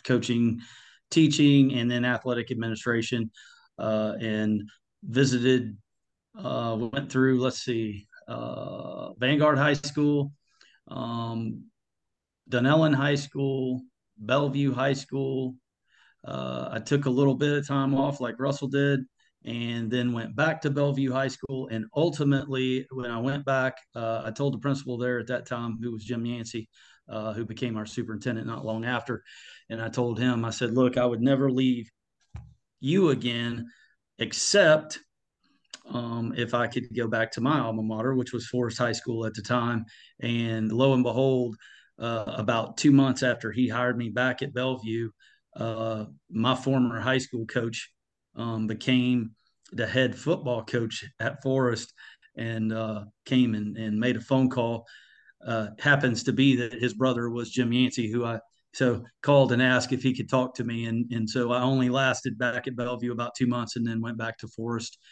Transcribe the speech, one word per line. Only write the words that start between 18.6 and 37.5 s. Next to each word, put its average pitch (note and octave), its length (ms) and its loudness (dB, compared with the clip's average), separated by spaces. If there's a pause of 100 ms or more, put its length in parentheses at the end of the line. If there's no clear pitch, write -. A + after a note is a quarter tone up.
did, C#3 320 2 (440)
and A#2 460 -6
then B2 220 0
went A2+ 240 -6
back D#3 240 0
to D3 100 0
Bellevue C#3 420 0
High C3+ 160 0
School. C3 400 -8
And A2 180 -6 (100)
ultimately, C#3 920 0
when B2+ 200 -8
I A#2+ 80 -4
went C#3 260 -2
back, C3 340 0 (160)
uh, A2+ 300 -4
I A2+ 60 -6
told C#3+ 240 -2
the C#3 40 -6
principal C3+ 400 -2
there B2 200 -2
at A#2 100 -6
that B2 180 -4
time, A#2 360 -6
who A#2+ 100 -4
was G#2+ 120 -10
Jim A#2 220 -4
Yancey, A#2 420 -8 (400)
uh, A2 240 -6
who A2+ 120 -6
became A2+ 320 -6
our G#2+ 100 -6
superintendent A2 600 -6
not A#2 180 -8
long A2 200 -4
after. A#2+ 380 -4 (480)
And A2+ 100 -8
I A2+ 80 -6
told A#2+ 300 -2
him, A#2+ 260 2
I A2+ 60 -2
said, A2 240 -2
"Look, B2 220 4
I B2 100 4
would A#2 160 0
never C3+ 280 4
leave B2+ 380 0 (920)
you E3+ 300 4
again, A#2+ 560 -2 (520)
except, - 840 4 (880)
um, A#2 480 -4
if A#2+ 180 -2
I A#2+ 120 0
could - 280 -6
go A#2 140 -2
back A2+ 240 0
to - 80 -6
my C#3 180 2